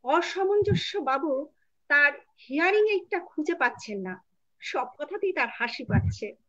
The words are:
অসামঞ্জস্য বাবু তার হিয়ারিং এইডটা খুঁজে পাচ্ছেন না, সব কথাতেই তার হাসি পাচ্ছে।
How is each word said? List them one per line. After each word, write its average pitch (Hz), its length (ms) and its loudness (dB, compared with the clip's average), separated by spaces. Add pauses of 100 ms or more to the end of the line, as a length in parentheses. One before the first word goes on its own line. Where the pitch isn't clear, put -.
অসামঞ্জস্য 381 960 2
বাবু 269 480 0 (420)
তার 285 240 6 (360)
হিয়ারিং 381 400 2
এইডটা 381 300 -2
খুঁজে 330 360 -4
পাচ্ছেন 233 460 -4
না, 185 240 -10 (360)
সব 254 260 -4 (120)
কথাতেই 370 340 -4
তার 254 160 -2
হাসি 233 360 -6
পাচ্ছে। - 500 0 (140)